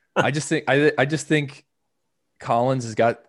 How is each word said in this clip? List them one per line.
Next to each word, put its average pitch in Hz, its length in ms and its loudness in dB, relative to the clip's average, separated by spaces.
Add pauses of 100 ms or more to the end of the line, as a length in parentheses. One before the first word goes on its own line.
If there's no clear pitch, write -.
(140)
I 143 160 2
just 143 160 -6
think, 156 220 -4
I, 143 300 4
I 131 80 4
just 151 200 -6
think 147 380 -4 (720)
Collins 123 460 0
has 113 100 -10
got, 117 340 2